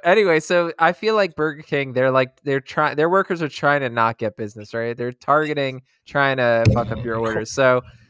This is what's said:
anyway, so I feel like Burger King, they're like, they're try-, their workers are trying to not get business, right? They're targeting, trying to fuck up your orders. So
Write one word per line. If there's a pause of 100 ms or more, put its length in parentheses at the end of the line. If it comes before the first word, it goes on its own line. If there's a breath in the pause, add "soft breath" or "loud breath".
anyway,
so
I
feel
like
Burger
King,
they're
like,
they're
try-,
their
workers
are
trying
to
not
get
business,
right?
They're
targeting, (260)
trying
to (100)
fuck
up
your
orders.
So (300 soft breath)